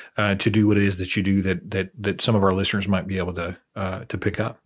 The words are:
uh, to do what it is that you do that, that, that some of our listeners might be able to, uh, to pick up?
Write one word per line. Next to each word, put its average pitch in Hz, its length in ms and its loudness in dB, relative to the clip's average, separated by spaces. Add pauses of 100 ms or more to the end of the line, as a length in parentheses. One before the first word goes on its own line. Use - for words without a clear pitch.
(160)
uh, 104 180 2
to 98 160 0
do 107 160 4
what 104 100 6
it 101 60 4
is 95 160 0
that 90 160 -4
you 104 80 0
do 98 200 2
that, 92 280 -4
that, 95 260 -4
that 101 240 -4
some 113 140 2
of 101 80 4
our 95 100 6
listeners 98 360 0
might 92 180 0
be 95 120 -4
able 90 160 -4
to, 87 220 -6 (200)
uh, 92 300 -6
to - 120 -6
pick - 220 -2
up? 113 260 -4